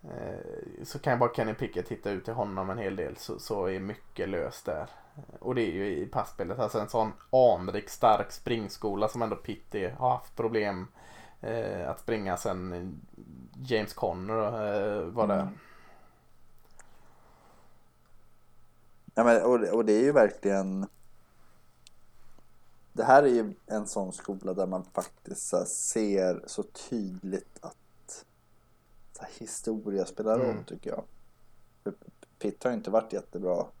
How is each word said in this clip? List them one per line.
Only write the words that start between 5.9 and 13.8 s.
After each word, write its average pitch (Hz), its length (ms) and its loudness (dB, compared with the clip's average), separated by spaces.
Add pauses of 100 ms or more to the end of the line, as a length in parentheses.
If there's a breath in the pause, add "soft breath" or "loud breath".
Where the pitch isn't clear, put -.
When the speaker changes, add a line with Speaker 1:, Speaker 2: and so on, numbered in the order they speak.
Speaker 1:
i 82 80 -4
passspelet, 107 540 -4
alltså 110 200 0
en 104 100 -4
sån 110 240 0 (180)
anrik, 101 580 4
stark 107 420 4
springskola 107 760 -2
som 117 140 -2
ändå 107 140 -2
Pitt - 400 -12
är, 92 160 -2
har 127 180 0
haft - 260 -2
problem, 104 520 -2 (540 loud breath)
eh, 98 480 -4
att - 100 -6
springa 98 380 -2
sen 92 580 -6 (680)
James 110 280 0